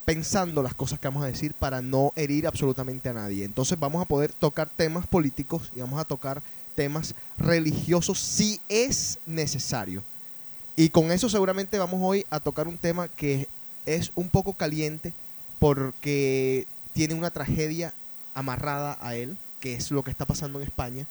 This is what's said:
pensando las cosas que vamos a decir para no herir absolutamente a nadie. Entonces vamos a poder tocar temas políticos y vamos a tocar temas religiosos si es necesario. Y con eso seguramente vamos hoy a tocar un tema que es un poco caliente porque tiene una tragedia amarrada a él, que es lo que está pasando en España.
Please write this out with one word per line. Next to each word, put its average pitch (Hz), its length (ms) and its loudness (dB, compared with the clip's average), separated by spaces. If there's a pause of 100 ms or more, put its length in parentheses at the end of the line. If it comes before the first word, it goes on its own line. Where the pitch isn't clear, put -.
pensando 160 580 2
las 123 120 0
cosas 143 260 -2
que 143 80 -2
vamos 143 160 -2
a - 20 -2
decir 143 260 -2
para 131 300 -2
no 135 320 4
herir 151 320 2
absolutamente 131 640 0
a 123 40 -2
nadie. 101 320 -4
Entonces 127 340 0
vamos 151 220 0
a 185 40 0
poder 147 280 2
tocar 156 360 0
temas 165 380 0
políticos 156 680 2
y 123 60 -8
vamos 127 180 -4
a 156 60 -2
tocar 139 380 -6 (340)
temas 147 380 0 (240)
religiosos 165 840 4
si 214 480 0
es 233 580 2
necesario. 131 760 -2 (720)
Y 160 140 10
con 165 200 6
eso 185 180 2
seguramente 190 500 2
vamos 185 240 0
hoy 196 280 2
a 151 80 -2
tocar 151 300 -2
un 170 100 -10
tema 170 300 0
que 139 400 -2 (360)
es 165 300 0
un 175 140 0
poco 190 240 4
caliente 156 600 -4 (460)
porque 135 1080 2 (260)
tiene 156 220 2
una 170 160 -2
tragedia 156 640 -2 (420)
amarrada 143 680 -4
a 120 160 -6
él, 127 200 -6 (220)
que 127 160 -6
es 113 160 -6
lo 139 120 2
que 131 80 -6
está 135 160 -4
pasando 143 340 -2
en 139 60 -6
España. 131 440 -6